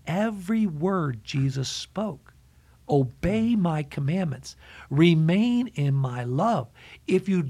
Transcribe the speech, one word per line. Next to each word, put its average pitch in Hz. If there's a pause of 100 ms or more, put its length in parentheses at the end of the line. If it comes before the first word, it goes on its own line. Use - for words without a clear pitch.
every 208
word 156
Jesus 135
spoke. - (540)
"Obey 196
my 165
commandments. 151 (360)
Remain 175
in 143
my 123
love." 143 (380)
If 185
you 180